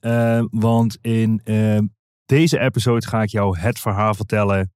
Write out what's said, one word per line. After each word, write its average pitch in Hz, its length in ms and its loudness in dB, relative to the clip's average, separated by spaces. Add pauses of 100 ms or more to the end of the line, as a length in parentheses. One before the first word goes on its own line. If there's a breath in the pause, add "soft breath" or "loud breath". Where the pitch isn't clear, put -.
eh, 117 500 0
want 113 500 0
in, 110 440 0
eh, 107 340 0 (480)
deze 156 320 2
episode 120 480 0
ga 110 160 -2
ik 101 80 -2
jou 101 280 -2
het 110 200 -4
verhaal 107 360 -2
vertellen 98 600 -2